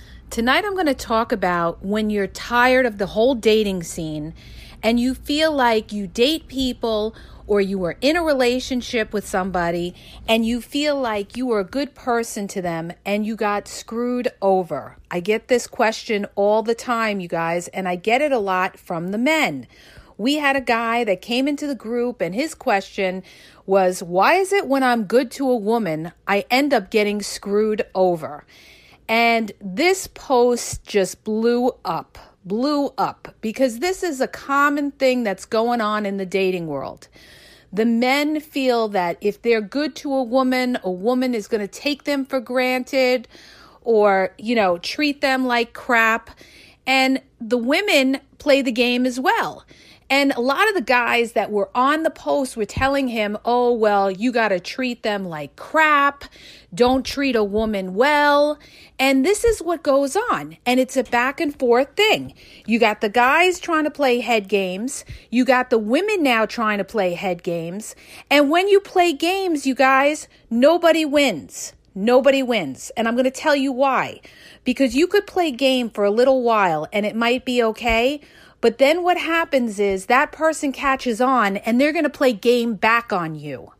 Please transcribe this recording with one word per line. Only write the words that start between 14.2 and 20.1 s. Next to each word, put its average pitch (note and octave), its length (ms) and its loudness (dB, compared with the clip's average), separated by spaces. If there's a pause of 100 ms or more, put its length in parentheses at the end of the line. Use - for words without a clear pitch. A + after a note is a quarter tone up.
over. E3+ 540 0 (120)
I F3 120 -6
get G#3 260 -2
this A#3+ 220 0
question G#3+ 680 -2
all G#3 300 2
the A#3 100 0
time, A3+ 460 -4
you F3 80 -8
guys, E3+ 400 -2
and F#3+ 180 -6
I F3+ 80 -4
get A3 260 0
it D4 120 0
a A#3+ 80 2
lot F#3+ 400 -2
from F3 320 -8
the G#3 60 -4
men. B3 500 0 (500)